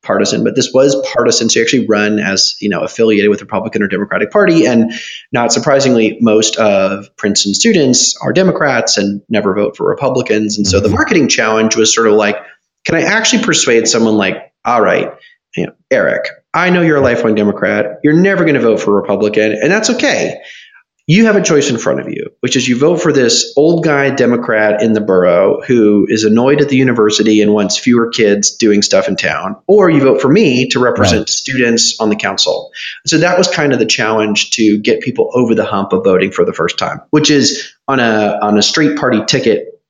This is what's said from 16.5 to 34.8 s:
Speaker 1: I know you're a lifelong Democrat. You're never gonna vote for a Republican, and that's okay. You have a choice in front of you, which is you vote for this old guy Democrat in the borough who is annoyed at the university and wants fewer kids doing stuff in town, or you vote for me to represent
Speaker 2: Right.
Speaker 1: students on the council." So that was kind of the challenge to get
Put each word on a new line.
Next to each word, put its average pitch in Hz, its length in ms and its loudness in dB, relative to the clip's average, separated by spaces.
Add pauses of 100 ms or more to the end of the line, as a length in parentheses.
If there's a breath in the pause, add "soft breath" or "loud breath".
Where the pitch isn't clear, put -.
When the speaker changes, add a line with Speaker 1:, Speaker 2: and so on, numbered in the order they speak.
Speaker 1:
I 180 160 0
know 180 120 2
you're 156 160 2
a 139 40 2
lifelong 117 340 0
Democrat. 104 680 -2
You're 147 160 2
never 185 240 2
gonna 147 160 2
vote 113 220 2
for 101 100 -2
a 101 100 2
Republican, 107 520 0
and 123 180 -2
that's 220 200 0
okay. - 480 -2 (680 loud breath)
You 208 200 4
have 220 100 4
a 196 60 2
choice 151 280 0
in 120 80 -2
front - 220 -2
of - 100 -10
you, - 200 -10 (100)
which - 160 -4
is 123 100 -2
you 123 120 0
vote 160 240 2
for 165 100 0
this 123 460 0
old 160 260 2
guy 139 260 0
Democrat 117 720 0
in 113 120 2
the 107 80 0
borough 92 680 2
who 107 420 4
is 110 140 0
annoyed 123 380 2
at 139 80 0
the 131 80 0
university 110 640 2
and 104 120 2
wants 104 240 -2
fewer 120 320 2
kids 104 460 0
doing 104 260 2
stuff 95 280 0
in 95 80 -4
town, 76 400 -6 (100)
or 190 220 4
you 156 100 2
vote 131 220 2
for 135 80 2
me 143 400 2
to 135 100 -2
represent 110 420 0
Speaker 2:
Right. 104 80 -8
Speaker 1:
students 120 680 -2
on 110 100 0
the 104 60 0
council." 98 560 -4 (340 loud breath)
So - 120 -2
that 175 200 0
was 180 120 2
kind 143 240 -2
of 117 60 -2
the 110 60 2
challenge 107 640 -2
to 107 280 0
get 110 220 -2